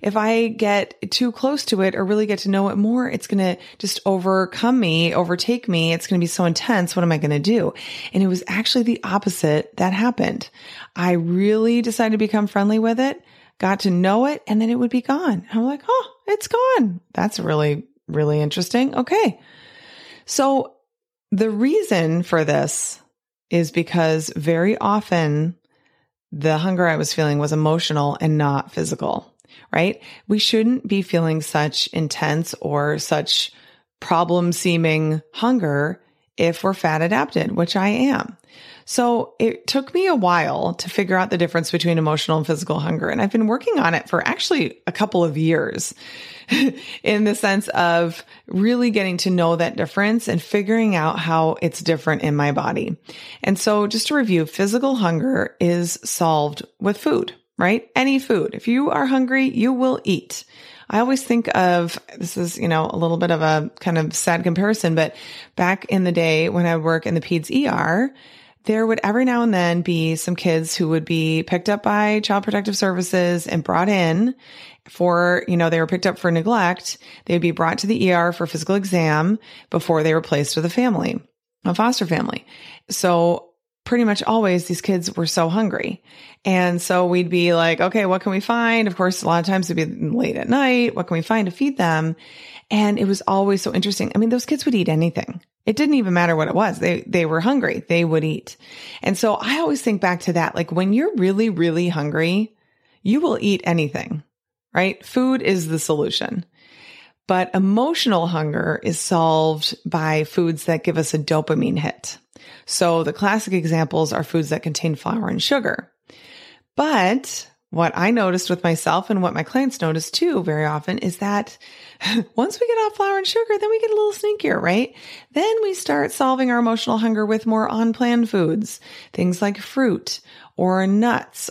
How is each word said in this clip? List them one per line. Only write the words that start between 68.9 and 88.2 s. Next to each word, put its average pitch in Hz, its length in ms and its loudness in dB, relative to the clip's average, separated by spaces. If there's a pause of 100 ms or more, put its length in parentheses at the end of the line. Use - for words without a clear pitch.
every 226 220 2
now 240 180 2
and 226 120 2
then 175 280 2
be 160 340 0
some 175 200 -4
kids 160 400 0
who 165 120 0
would 160 160 0
be 160 380 0
picked 180 260 -2
up 208 140 -2
by 208 380 2
Child 202 240 0
Protective 208 320 -2
Services 180 680 0
and 160 180 -2
brought 185 240 2
in 190 460 2 (540)
for, 175 600 2
you 180 80 2
know, 165 140 2
they 165 100 2
were 165 60 2
picked 175 200 -2
up 185 120 0
for 180 120 0
neglect. 180 680 0 (260)
They 175 100 0
would 175 80 2
be 170 100 2
brought 165 260 0
to - 80 -4
the 214 200 2
E 185 60 4
R 175 200 2
for 170 140 -6
physical 160 280 -4
exam 180 640 2 (320)
before 160 320 0
they 156 120 2
were 160 60 2
placed 147 360 -2
with 156 80 0
a 170 60 -2
family, 247 500 0 (440)
a 175 100 0
foster 220 320 0
family. - 400 -2 (440)
So 175 600 2 (340)
pretty 240 200 2
much 208 180 0
always 190 440 2
these 175 160 -4
kids 180 340 -2
were 170 100 -2
so 165 220 2
hungry. 190 540 -2 (420)
And 180 360 2
so 180 260 2
we'd 180 240 2
be 175 240 4
like, 165 260 2
"Okay, 202 260 2
what 185 160 0